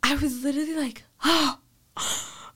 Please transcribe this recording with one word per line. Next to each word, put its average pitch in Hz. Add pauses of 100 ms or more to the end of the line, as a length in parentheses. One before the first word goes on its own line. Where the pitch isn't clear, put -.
I 254
was 262
literally 294
like, 285 (100)
<gasps> -
Oh, 302 (360)
<gasps> -